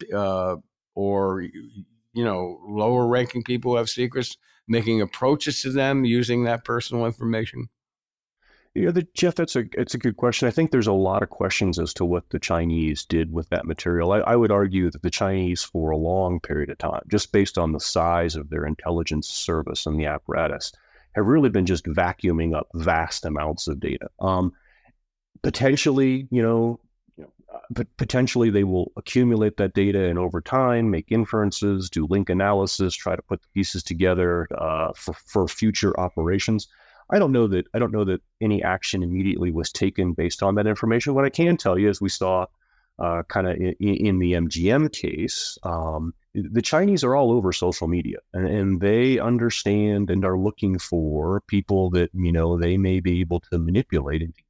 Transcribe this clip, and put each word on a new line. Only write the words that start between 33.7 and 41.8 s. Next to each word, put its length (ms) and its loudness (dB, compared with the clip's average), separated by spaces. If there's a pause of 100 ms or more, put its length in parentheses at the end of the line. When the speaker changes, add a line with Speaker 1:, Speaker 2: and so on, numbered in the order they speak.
Speaker 2:
together, 640 0 (100)
uh, 380 -4
for, 200 -10 (120)
for 220 0
future 500 0
operations. 720 -2 (440)
I 60 4
don't 140 2
know 160 4
that, 260 0
I 60 0
don't 100 0
know 140 0
that 160 0 (200)
any 220 0
action 400 -2
immediately 480 0
was 220 -4
taken 400 0
based 320 -2
on 100 2
that 140 2
information. 440 0
What 120 2
I 60 2
can 260 2
tell 200 2
you 120 4